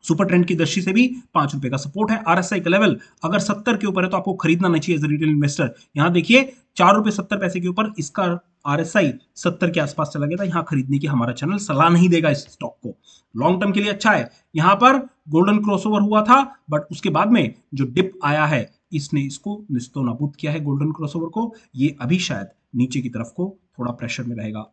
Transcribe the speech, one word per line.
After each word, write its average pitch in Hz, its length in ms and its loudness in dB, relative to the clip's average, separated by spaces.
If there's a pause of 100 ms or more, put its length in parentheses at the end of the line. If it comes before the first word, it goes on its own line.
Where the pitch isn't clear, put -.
सुपर 170 220 0
ट्रेंड 180 200 4
की 180 80 -2
दृष्टि 170 280 0
से 185 100 -2
भी 240 140 4 (280)
पांच 147 200 0
रुपए 135 140 -4
का 131 80 -2
सपोर्ट 202 340 -4
है। 220 180 0
आरएसआई 175 320 0
का 170 100 -2
लेवल 190 260 4 (280)
अगर 185 140 0
सत्तर 208 380 0
के 202 100 -4
ऊपर 185 180 0
है 180 60 -2
तो 190 60 -2
आपको 185 180 -2
खरीदना 175 340 2
नहीं 160 120 2
चाहिए 160 200 -2
as 151 60 -2
a 147 40 -2
retail 151 240 2
investor। 143 340 0 (280)
यहां 165 160 4
देखिए, 233 400 4 (240)
चार 185 200 6
रुपए 214 140 0
सत्तर 202 280 -6
पैसे 180 220 -4
के 180 80 -2
ऊपर 214 300 -2
इसका 185 260 -4 (420)
आरएसआई 160 460 0 (240)
सत्तर 175 340 -2
के 170 100 -2
आसपास 147 340 -4
चला 147 120 -2
गया 170 100 -2
था, 196 80 -4
यहां 170 180 -2
खरीदने 139 360 -2
की 147 80 -2
हमारा 120 260 0
चैनल 185 260 -4
सलाह 160 300 2
नहीं 175 200 6
देगा 165 220 4
इस - 160 -2
स्टॉक - 360 -14
को। 117 140 -12 (380)
लॉन्ग 170 260 -2
टर्म 202 120 -2
के 202 80 -2
लिए 208 100 -2
अच्छा 208 200 0
है। 151 200 0 (240)
यहां 175 220 4
पर 262 220 6 (300)
गोल्डन 190 300 4
क्रॉसओवर 208 420 0
हुआ 214 220 2
था, 247 200 6 (300)
but - 180 -2
उसके 175 200 -4
बाद 175 220 2
में 151 220 2 (200)
जो 135 120 0
डिप 175 380 -2
आया 151 220 2
है, 139 220 0 (240)
इसने 147 300 -2
इसको 202 480 -8
निस्तो 131 320 -4
नाबूद 127 340 -4
किया 151 160 -4
है 160 80 -4
गोल्डन 143 320 -2
क्रॉसओवर 160 360 -6
को। 220 260 -6 (220)
ये 143 240 -2
अभी 147 180 0
शायद 107 280 -6 (300)
नीचे 127 240 -2
की 123 80 -6
तरफ 113 280 -8
को 190 200 -6 (220)
थोड़ा 120 140 -6
प्रेशर 120 320 -8
में 117 120 -8
रहेगा। 107 360 -10